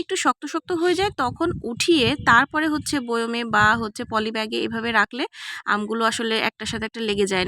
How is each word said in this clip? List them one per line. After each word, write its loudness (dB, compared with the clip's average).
একটু -6
শক্ত 0
শক্ত -6
হয়ে 2
যায়, 0
তখন -2
উঠিয়ে 2
তারপরে 4
হচ্ছে -2
বয়মে -2
বা 6
হচ্ছে -6
পলি -2
ব্যাগে -4
এভাবে -4
রাখলে 0
আমগুলো 0
আসলে 0
একটার -8
সাথে -6
একটা -10
লেগে 0
যায় 0